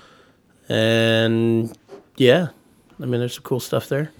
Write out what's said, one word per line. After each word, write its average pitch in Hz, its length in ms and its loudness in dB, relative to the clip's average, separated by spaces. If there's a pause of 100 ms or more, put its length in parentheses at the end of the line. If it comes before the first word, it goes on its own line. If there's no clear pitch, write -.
(680)
And, 113 1080 0 (420)
yeah, 147 300 6 (520)
I 131 60 -12
mean, 120 140 -4
there's 123 160 -6
some - 80 -20
cool 127 160 -4
stuff - 300 -4
there. 147 300 -4